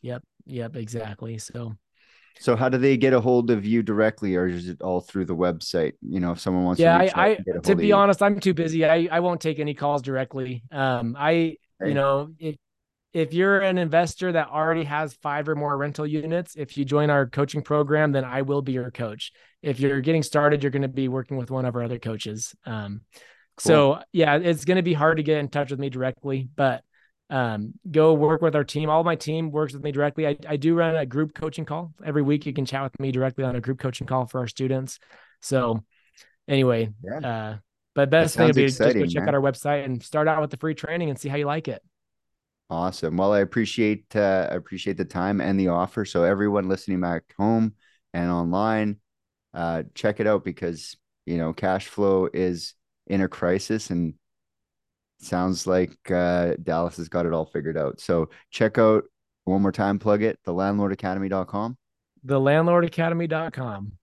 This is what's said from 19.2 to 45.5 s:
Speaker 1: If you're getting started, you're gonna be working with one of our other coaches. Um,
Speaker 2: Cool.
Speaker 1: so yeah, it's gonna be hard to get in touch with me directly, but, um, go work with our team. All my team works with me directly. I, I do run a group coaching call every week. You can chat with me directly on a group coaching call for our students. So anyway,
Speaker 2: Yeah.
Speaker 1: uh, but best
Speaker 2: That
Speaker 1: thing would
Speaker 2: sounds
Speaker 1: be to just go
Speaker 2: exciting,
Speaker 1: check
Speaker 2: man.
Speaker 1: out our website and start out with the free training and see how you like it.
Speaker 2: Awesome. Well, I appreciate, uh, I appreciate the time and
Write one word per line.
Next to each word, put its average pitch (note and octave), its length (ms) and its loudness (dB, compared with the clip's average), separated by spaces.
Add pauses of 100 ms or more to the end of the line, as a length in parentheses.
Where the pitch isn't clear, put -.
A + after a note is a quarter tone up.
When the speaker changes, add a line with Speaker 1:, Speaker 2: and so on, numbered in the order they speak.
Speaker 1:
If C3 180 -4
you're C#3 200 2
getting D#3 220 2
started, D3 400 2
you're C#3 80 0
gonna C#3 180 -2
be C3 200 -2
working C3 280 -4
with B2 140 -8
one C3 140 -2
of B2 100 -2
our A#2+ 80 -2
other A#2+ 160 -6
coaches. A2 560 -8 (120)
Um, G#2+ 340 -8 (560)
Speaker 2:
Cool. D3 420 4
Speaker 1:
so - 40 -14 (100)
yeah, D3+ 240 4
it's E3 280 0
gonna F3+ 180 2
be F3 100 0
hard D#3+ 240 4
to E3 60 -2
get D3+ 160 2
in C#3 100 -4
touch C#3+ 220 -2
with C3+ 100 -6
me C#3 80 -4
directly, C3 680 -4
but, C3 300 0 (460)
um, A2+ 440 -2 (160)
go D#3 220 6
work D#3 300 4
with D#3+ 120 2
our D3 80 2
team. D3+ 280 -2
All D#3+ 140 4
my E3+ 120 2
team D#3+ 340 -4
works D3 220 -4
with C#3 100 -14
me D3 80 -4
directly. D3 360 -2
I, D3 100 0 (100)
I D3+ 100 -4
do D#3 180 2
run E3 200 2
a D3+ 120 0
group D3 280 -2
coaching D#3 300 -6
call D#3+ 280 -8 (120)
every D3+ 180 0
week. D3 240 0
You D3 60 -6
can C3+ 140 -4
chat C3+ 160 -4
with C3+ 180 -8
me C3+ 100 -4
directly C3 320 -2
on B2+ 140 -2
a A#2+ 40 -4
group B2+ 180 -4
coaching B2 280 -6
call C3 200 -2
for B2+ 140 -6
our B2 60 -4
students. C3 520 -4 (420)
So A#2+ 420 -2 (640)
anyway, B2 440 2 (120)
Speaker 2:
Yeah. A2+ 160 -10
Speaker 1:
uh, A2+ 380 -6 (380)
but C#3 160 2
best D#3+ 240 4
Speaker 2:
That - 40 -6
Speaker 1:
thing E3 80 8
would D#3 80 6
Speaker 2:
sounds - 20 4
Speaker 1:
be C#3+ 60 6
to C#3 60 6
just C3 100 -2
go - 80 4
Speaker 2:
exciting, F#2+ 220 4
Speaker 1:
check E2+ 140 -2
Speaker 2:
man. G2 80 0
Speaker 1:
out C#3+ 40 0
our C#3 60 2
website C#3 460 -2
and B2+ 160 -6
start D3+ 260 0
out D#3 140 2
with D3 80 -4
the C3+ 80 -12
free D#3+ 160 -4
training D#3+ 360 -6
and C3 80 -6
see D3 100 -8
how C3+ 80 -4
you D3 100 -2
like D#3 220 -4
it. A#2 140 -8 (880)
Speaker 2:
Awesome. E2+ 460 -4
Well, G2 160 2
I G#2 80 4
appreciate, G#2+ 760 -2
uh, G2 360 2
I - 40 -6
appreciate F#2 440 -8
the F#2 60 -2
time F#2 360 -2
and F#2+ 180 0